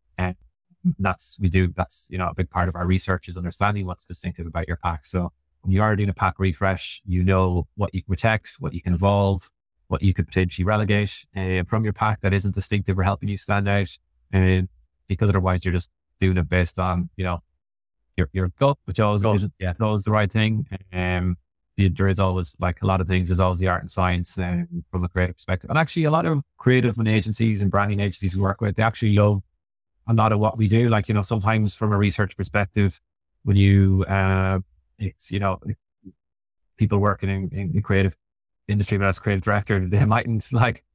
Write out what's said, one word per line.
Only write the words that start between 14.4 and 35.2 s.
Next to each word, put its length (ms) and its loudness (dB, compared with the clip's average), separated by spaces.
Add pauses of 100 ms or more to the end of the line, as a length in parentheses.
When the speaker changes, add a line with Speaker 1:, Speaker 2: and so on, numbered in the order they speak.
Speaker 1:
because 220 0
otherwise 340 0
you're 80 0
just 180 -4 (300)
doing 160 2
it 120 0
based 300 0
on, 380 -2
you 80 -6
know, 140 -4 (800)
your, 160 0
your 160 -2 (100)
gut, 260 2
which 160 -6
always 220 2
Speaker 2:
Gut, 140 2
Speaker 1:
isn't 220 -2
Speaker 2:
yeah. 220 -4
Speaker 1:
always 220 0
the 80 -4
right 200 2
thing. 360 0 (260)
Um, 440 -2 (400)
the, 120 4
there 200 0
is 120 0
always, 380 -2
like, 240 -2
a 40 -2
lot 140 2
of 80 -2
things, 200 0
there's 120 2
always 200 2
the 80 0
art 140 0
and 80 -14
science, 480 -2
um, 280 -2 (240)
from 140 -4
a 40 -4
creative 280 -2
perspective. 340 -6
And 80 0
actually 260 -2
a 60 2
lot 160 0
of 160 0 (160)
creative 400 2
and 100 0
agencies 540 0
and 80 2
branding 300 0
agencies 340 -2
we 80 0
work 180 -2
with, 160 -2
they 60 2
actually 320 2
love 280 4 (640)
a 60 0
lot 200 4
of 80 2
what 180 0
we 100 2
do. 200 4
Like, 200 2
you 60 0
know, 80 2
sometimes 520 0
from 180 -2
a 40 2
research 400 0
perspective, 640 -2 (440)
when 120 4
you, 480 6
uh, 560 0 (380)
it's, 320 -10